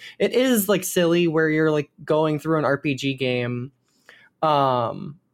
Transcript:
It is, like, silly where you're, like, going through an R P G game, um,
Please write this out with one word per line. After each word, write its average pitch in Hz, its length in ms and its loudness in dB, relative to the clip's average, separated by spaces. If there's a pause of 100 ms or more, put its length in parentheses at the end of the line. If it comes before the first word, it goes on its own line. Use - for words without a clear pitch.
(200)
It - 140 0
is, 233 360 2
like, 185 160 0
silly 175 420 2
where 160 220 2
you're, 156 220 2
like, 151 180 -2 (160)
going 156 340 2
through 160 180 -2
an 147 60 0
R 139 140 2
P 139 180 -4
G 135 180 -4
game, 123 600 -4 (680)
um, 131 800 0 (140)